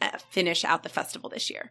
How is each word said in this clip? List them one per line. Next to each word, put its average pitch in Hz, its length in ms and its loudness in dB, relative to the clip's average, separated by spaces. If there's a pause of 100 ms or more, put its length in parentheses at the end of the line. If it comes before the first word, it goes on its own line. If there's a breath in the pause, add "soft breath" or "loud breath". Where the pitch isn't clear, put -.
uh, - 160 0 (120)
finish 175 320 4
out - 200 4
the - 80 -10
festival - 400 -4
this - 180 -4
year. - 220 -8